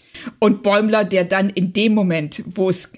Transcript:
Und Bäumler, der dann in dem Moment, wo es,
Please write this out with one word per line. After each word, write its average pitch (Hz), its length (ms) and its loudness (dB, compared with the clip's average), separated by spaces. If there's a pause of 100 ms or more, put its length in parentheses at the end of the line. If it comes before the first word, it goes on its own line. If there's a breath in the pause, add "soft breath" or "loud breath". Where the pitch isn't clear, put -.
(400 loud breath)
Und 202 220 2
Bäumler, 214 440 2
der 185 180 0
dann 190 260 0
in 175 240 -4
dem 214 220 2
Moment, 165 500 -2
wo 190 240 -2
es, - 280 -2